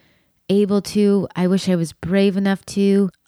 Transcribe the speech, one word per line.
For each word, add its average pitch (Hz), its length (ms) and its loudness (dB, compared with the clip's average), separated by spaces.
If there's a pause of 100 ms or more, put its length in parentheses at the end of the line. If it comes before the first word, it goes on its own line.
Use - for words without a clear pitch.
(480)
able 202 320 2
to, 202 560 0
I 180 100 0
wish 185 220 0
I 180 80 2
was 165 160 -4
brave 196 460 -2
enough 196 280 -2
to, 196 440 0 (180)